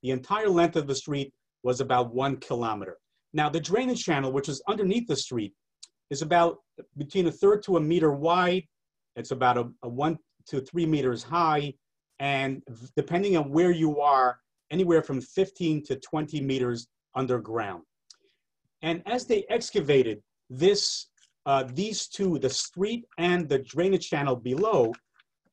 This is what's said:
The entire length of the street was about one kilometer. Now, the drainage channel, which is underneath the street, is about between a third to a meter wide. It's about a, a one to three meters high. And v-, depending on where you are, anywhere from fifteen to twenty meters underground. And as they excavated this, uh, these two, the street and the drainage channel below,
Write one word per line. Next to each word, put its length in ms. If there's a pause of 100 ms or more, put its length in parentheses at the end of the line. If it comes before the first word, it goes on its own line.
The 80
entire 400
length 260
of 100
the 80
street 380 (300)
was 180
about 340
one 220
kilometer. 600 (340)
Now, 160
the 100
drainage 460
channel, 260
which 200
is 180
underneath 380
the 100
street, 380 (560)
is 100
about 380 (400)
between 280
a 60
third 300
to 160
a 20
meter 320
wide. 520 (520)
It's 140
about 260
a, 140 (120)
a 60
one 300 (300)
to 120
three 240
meters 380
high. 500 (460)
And 500
v-, 260
depending 440
on 120
where 200
you 300
are, 380 (320)
anywhere 300
from 220
fifteen 600
to 120
twenty 460
meters 460 (260)
underground. 680 (1000)
And 240
as 180
they 240
excavated 760 (280)
this, 580 (380)
uh, 260
these 340
two, 320
the 120
street 560 (100)
and 320
the 120
drainage 500
channel 260
below, 560 (600)